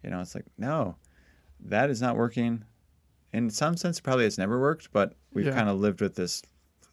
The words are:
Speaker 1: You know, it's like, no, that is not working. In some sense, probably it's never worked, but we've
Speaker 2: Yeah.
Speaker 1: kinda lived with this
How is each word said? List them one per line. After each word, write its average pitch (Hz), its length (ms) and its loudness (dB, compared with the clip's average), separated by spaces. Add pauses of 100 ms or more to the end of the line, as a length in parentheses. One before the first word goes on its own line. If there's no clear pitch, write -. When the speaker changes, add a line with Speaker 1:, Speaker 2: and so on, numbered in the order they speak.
Speaker 1:
You - 80 -8
know, 90 100 -6
it's 90 120 -10
like, - 120 -10 (120)
no, 127 380 -2 (680)
that 117 280 2
is 113 100 -2
not 123 160 2
working. 117 460 0 (720)
In 117 180 0
some 160 260 0
sense, 170 240 -2
probably 127 240 2
it's 101 140 0
never 107 200 0
worked, 151 320 -2
but 98 220 2 (180)
we've 104 140 0
Speaker 2:
Yeah. 135 100 0
Speaker 1:
kinda 107 180 2
lived 98 280 0
with 101 140 -2
this - 260 -4 (520)